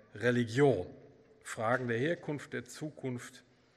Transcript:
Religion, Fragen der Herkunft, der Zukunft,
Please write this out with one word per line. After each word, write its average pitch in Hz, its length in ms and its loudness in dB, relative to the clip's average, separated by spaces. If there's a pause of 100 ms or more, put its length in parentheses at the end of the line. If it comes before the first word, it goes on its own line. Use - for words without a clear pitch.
(140)
Religion, 120 720 4 (560)
Fragen 123 460 -2
der 113 100 0
Herkunft, 156 540 -4
der 123 120 -6
Zukunft, - 800 -10 (320)